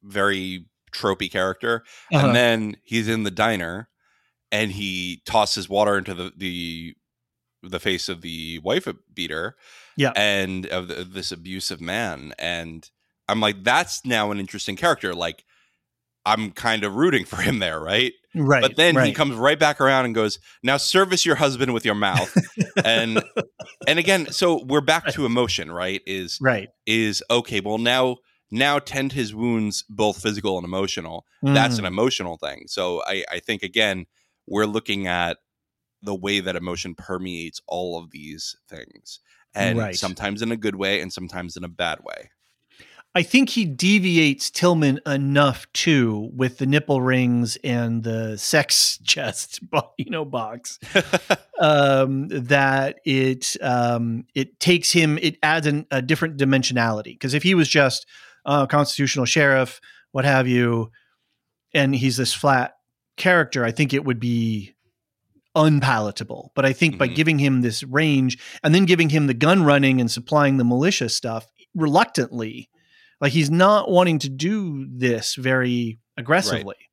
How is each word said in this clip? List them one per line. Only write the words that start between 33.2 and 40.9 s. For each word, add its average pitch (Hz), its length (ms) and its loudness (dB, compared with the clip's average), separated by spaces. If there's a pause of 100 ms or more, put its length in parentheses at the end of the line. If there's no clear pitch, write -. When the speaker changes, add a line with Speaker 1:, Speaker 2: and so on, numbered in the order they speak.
Speaker 1:
I 87 100 -8
think, 104 240 -6
again, 95 420 -2 (400)
we're 104 220 0
looking 104 400 -4
at 87 300 -2 (680)
the 101 120 -6
way 101 240 -2
that 92 160 -6
emotion 87 400 -8
permeates 90 720 -10
all 87 320 -8
of 85 120 -20
these 76 440 -14 (140)
things. - 500 -20 (360)
And 104 240 0
Speaker 2:
Right. 101 160 -6
Speaker 1:
sometimes 101 480 -6
in 113 80 -4
a 117 60 -4
good 104 180 -4
way 95 260 -2